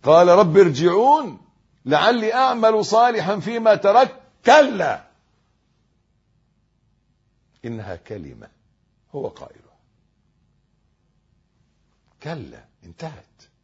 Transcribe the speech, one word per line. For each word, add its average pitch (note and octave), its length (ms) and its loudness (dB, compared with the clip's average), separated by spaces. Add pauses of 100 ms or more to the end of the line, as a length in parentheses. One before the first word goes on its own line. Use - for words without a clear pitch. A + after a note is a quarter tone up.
قال: E3 240 4
"رب F3+ 300 4
ارجعون F3+ 800 0 (460)
لعلي G#3+ 480 -2
أعمل A3+ 520 0
صالحا G#3+ 540 -2
فيما A3 360 0
تركت". A3+ 460 0 (240)
كلا A#3 640 0 (2500)
إنها G#2+ 300 -14
كلمة C#2 540 -20 (640)
هو C3+ 160 -14
قائلها. - 500 -20 (2500)
كلا، A2+ 420 -18 (180)
انتهت. B2+ 580 -20 (220)